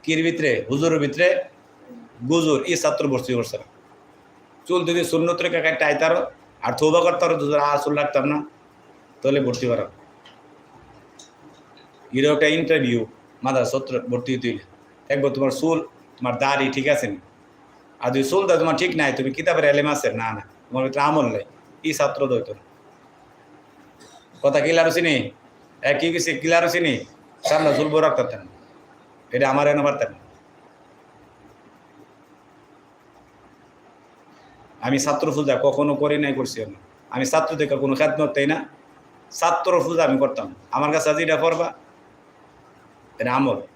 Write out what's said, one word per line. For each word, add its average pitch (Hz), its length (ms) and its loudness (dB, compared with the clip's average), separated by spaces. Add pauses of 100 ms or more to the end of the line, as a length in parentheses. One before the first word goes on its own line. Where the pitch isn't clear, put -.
কির 160 200 0
ভিতরে? 156 460 0
হুজুরের 156 300 2
ভিতরে 147 280 0 (1000)
গুজুর, 156 340 2
এই 170 140 -2
ছাত্র 151 300 0
ভর্তি 127 260 -2
করছে 117 240 -4
না। - 80 -14 (1000)
চুল 175 180 0
যদি 170 200 0
সুন্নত 170 360 0
রেখে 170 200 -2
কাটতে 160 240 0
আইতারো, 160 340 2 (420)
আর 123 180 -4
তওবা 156 220 4
করতারো, 170 340 2
হুজুর 147 240 0
আর 143 240 2
চুল 147 140 -2
রাখতাম 147 280 0
না, 147 120 0 (840)
তাহলে 135 180 2
ভর্তি 123 280 -2
করা। 110 180 0 (2250)
এরও 143 200 2
একটা 151 140 4
ইন্টারভিউ, 135 580 2 (380)
মাদ্রাসা 131 360 0
ছাত্র 131 200 -8
ভর্তি 123 340 -6
হইতে 123 160 -4
হইলে। 101 140 -6 (500)
একবার 139 180 0
তোমার 135 200 0
চুল, 160 280 0 (380)
তোমার 120 200 -4
দাড়ি 135 380 0
ঠিক 135 120 -2
আছে 143 200 0
নি? 98 100 -8 (840)
আর 123 120 -2
যদি 135 180 0
চুল 196 180 2
দা 170 100 4
তোমার 160 180 2
ঠিক 180 200 -2
নাই, 143 180 2
তুমি 135 180 -4
কিতাবের 160 340 0
এলেম 147 220 4
আছে? 143 260 0
না, 113 200 -4
না, 101 100 -12 (260)
তোমার 131 140 -2
ভিতরে 135 200 0
আমল 151 220 2
নাই, 107 180 -4 (400)
এই 156 100 -2
ছাত্র 139 340 -2
দ্বৈত। 113 220 -2 (1900)
কথা 143 180 2
ক্লিয়ার 165 260 4
হচ্ছে 165 160 2
নি? 160 140 2 (680)
এ, 135 160 2
কি 165 120 0
কিছু 165 280 -2
ক্লিয়ার 165 240 2
হচ্ছে 175 160 0
নি? 156 140 0 (560)
সামনে 156 280 2
চুল 151 100 0
বড় 156 200 2
রাখতে - 160 0
পারতেন, - 200 -8 (880)
এটা 135 180 2
আমার 143 180 2
এনে 147 160 2
পারতেন - 280 0
না। - 80 -20 (4000)
আমি 131 180 0
ছাত্র 147 320 -2
পূজা 139 320 0
কখনো 143 320 2
করি 147 220 0
নাই, 143 160 -2
করছি 120 320 -6
না। 98 140 -18 (300)
আমি 131 160 -4
ছাত্র 160 300 0
থেকে 143 220 -2
কোনো 135 180 0
খেদমত 151 400 0
দেই 139 120 0
না, 160 100 0 (720)
ছাত্র 170 400 0 (140)
পূজা 160 180 2
আমি 135 160 2
করতাম। 131 360 -2 (160)
আমার 147 200 0
কাছে 151 220 2
যেটা 156 240 0
পড়বা, 160 360 0 (1500)
এটা 120 140 -2
আমল। 127 240 0 (180)